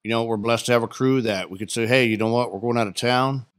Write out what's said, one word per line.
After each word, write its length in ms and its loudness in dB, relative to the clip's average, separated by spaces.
You 80 -6
know, 140 0
we're 120 -2
blessed 300 -2
to 60 4
have 100 4
a 40 -2
crew 340 0
that 280 -2
we 80 -12
could 140 -8
say, 160 -2
"Hey, 180 4
you 120 2
know 140 0
what? 220 0
We're 60 -10
going 180 -2
out 100 2
of 80 -8
town. 500 0